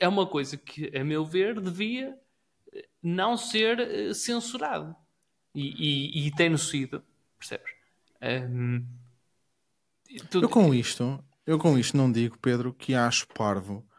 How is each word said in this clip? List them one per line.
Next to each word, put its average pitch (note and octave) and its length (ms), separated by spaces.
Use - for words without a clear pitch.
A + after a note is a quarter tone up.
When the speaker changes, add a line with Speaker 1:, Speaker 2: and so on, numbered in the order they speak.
Speaker 1:
é - 20
uma F#3+ 180
coisa C#3+ 320
que, D3 400
a C3 60
meu D#3 200
ver, F#3+ 360
devia, A3+ 580
eh, - 140
não F#3 340
ser, A3+ 420
eh, G#3+ 340
censurado. A#3+ 840
E, C#3+ 680
e, D3 60
e D3 40
tem-no D#3+ 260
sido, C#3+ 460
percebes? - 340
Hum, B2 340
e B3+ 100
tu - 220
Speaker 2:
Eu A#3 80
com F3 240
isto, B2 500
eu D#3 140
com D#3 180
isto A#2+ 180
não C3 160
digo, A#2 280
Pedro, B2 340
que - 220
acho A#2+ 320
parvo G2+ 580